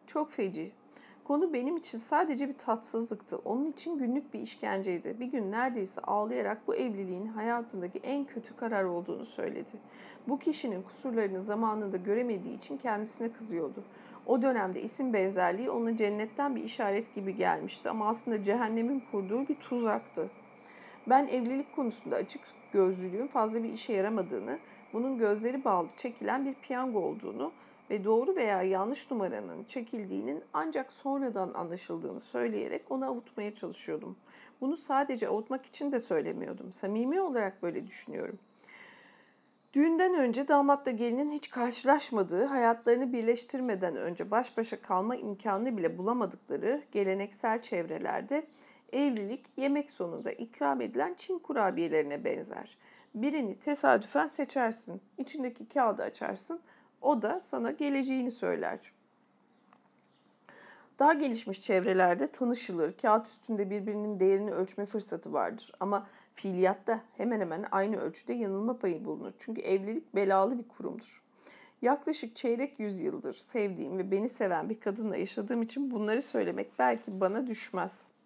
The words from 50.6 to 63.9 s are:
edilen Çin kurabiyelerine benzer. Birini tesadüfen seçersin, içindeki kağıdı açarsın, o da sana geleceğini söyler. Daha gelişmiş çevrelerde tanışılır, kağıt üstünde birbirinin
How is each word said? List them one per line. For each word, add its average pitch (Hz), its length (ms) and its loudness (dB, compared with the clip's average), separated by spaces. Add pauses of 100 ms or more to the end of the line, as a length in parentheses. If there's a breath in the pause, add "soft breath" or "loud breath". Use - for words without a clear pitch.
edilen 285 340 -2
Çin 370 240 -6
kurabiyelerine 160 840 0
benzer. - 540 -6 (360 loud breath)
Birini 254 400 -2
tesadüfen 285 720 4
seçersin, 233 760 -2 (180)
içindeki 254 500 -6
kağıdı 226 340 2
açarsın, - 580 -6 (420 loud breath)
o 254 200 4
da 339 180 0
sana 240 300 -2
geleceğini 269 600 0
söyler. 180 480 -2 (2250 loud breath)
Daha 294 140 10
gelişmiş 233 500 0
çevrelerde 185 640 6
tanışılır, 196 640 0
kağıt 220 340 4
üstünde 208 440 -4
birbirinin 208 500 -2